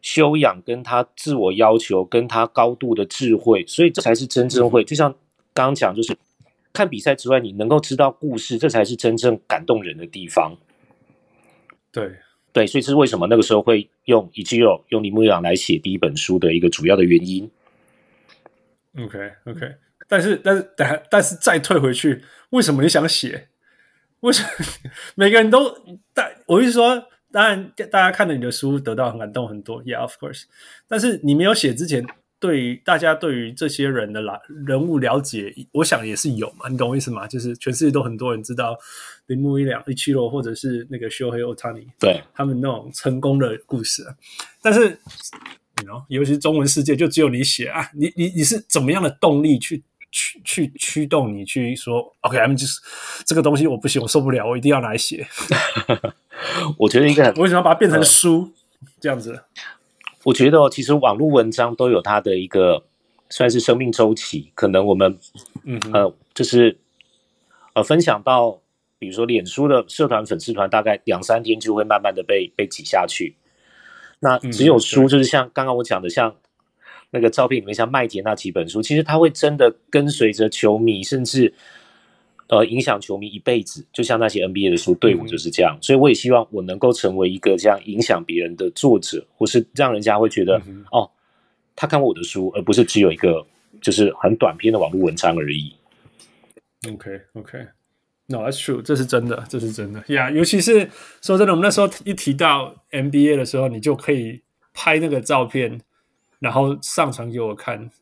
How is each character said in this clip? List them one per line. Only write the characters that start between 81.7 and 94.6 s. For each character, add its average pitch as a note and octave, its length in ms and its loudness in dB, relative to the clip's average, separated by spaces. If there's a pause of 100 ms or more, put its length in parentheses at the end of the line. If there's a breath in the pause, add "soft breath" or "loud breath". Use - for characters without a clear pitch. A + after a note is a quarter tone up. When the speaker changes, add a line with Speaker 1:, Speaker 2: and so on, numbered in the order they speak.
Speaker 1:
呃， A2 180 4
影 A2+ 140 -4
响 A#2+ 220 -2
球 G2 160 -8
迷 G#2 100 -12
一 G2+ 120 -14
辈 A#2+ 240 -2
子， - 280 -16
就 B2 120 -4
像 A2+ 160 -2
那 A2+ 100 2
些 G2 140 -2
N F#2 100 -6
B G2 140 -2
A - 20 2
的 F2 80 2
书， F2 180 0
对 G#2 200 4
我 E2+ 100 -6
就 - 120 -10
是 E2 120 -8
这 F2+ 140 0
样。 D2+ 120 2
Speaker 2:
嗯 - 20 -20
哼。 - 40 -18
Speaker 1:
所 C3+ 140 2
以 - 20 6
我 C#3+ 100 6
也 B2+ 60 6
希 A#2+ 180 -2
望 A#2 200 4
我 G2+ 100 -6
能 F#2 160 -8
够 B2 160 2
成 F#2+ 240 -2
为 F#2 120 2
一 F#2 100 -8
个 G2 180 2
这 F2+ 100 2
样 G2+ 180 2
影 G#2 160 -6
响 F2+ 220 -2
别 E2+ 200 -6
人 E2+ 120 -8
的 F#2 160 -4
作 A#2+ 280 4
者， - 260 -8 (100)
或 A2 120 -2
是 A#2 260 2
让 C3+ 180 0
人 G#2+ 100 -4
家 G#2 180 2
会 A#2 100 2
觉 - 160 -2
得， F#2 220 2
Speaker 2:
嗯 G2 240 -20
哼。 A#2+ 80 2
Speaker 1:
哦， G2+ 100 -4 (640)
他 D#3 120 -4
看 D#3 120 2
过 C3+ 100 2
我 F#2 40 -2
的 E2 100 -8
书， F#2 300 -6
而 G#2 80 -6
不 F#2 120 -2
是 F#2 100 6
只 G#2 160 0
有 G2 120 6
一 E2 40 -4
个 E2 300 0 (360)
就 - 100 -2
是 G#2 300 2
很 G2+ 140 2
短 E2+ 220 0
篇 A2 140 2